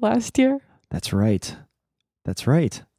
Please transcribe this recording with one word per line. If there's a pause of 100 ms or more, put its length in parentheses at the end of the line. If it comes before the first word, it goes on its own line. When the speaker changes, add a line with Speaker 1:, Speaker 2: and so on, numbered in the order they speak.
Speaker 1:
last
year? (320)
Speaker 2:
That's
right. (720)
That's
right. (200)